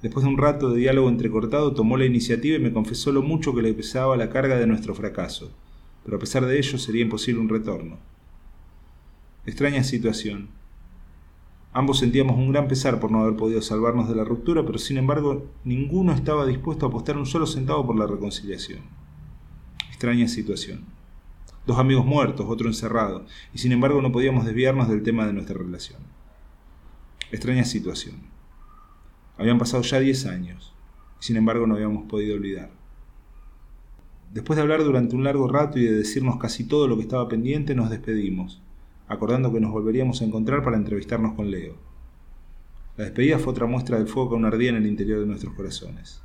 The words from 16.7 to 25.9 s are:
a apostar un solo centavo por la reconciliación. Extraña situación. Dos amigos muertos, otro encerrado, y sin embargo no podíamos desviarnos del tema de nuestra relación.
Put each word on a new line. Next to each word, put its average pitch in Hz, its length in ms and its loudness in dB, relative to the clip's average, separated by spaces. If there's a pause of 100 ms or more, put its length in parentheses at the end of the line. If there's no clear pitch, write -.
a 127 40 2
apostar 117 280 -4
un 143 80 -4
solo 160 220 0
centavo 135 400 -2
por 110 100 2
la 107 80 2
reconciliación. 98 760 -6 (1080)
Extraña 120 400 2
situación. - 540 -6 (840)
Dos 120 140 2
amigos 131 260 6
muertos, 131 440 2
otro 117 180 -2
encerrado, 110 580 -2 (280)
y - 60 -12
sin 127 120 2
embargo 135 300 4
no 127 100 2
podíamos 123 340 2
desviarnos 123 440 2
del 107 120 2
tema 113 240 0
de 107 80 -2
nuestra 95 240 -6
relación. 90 440 -10 (1300)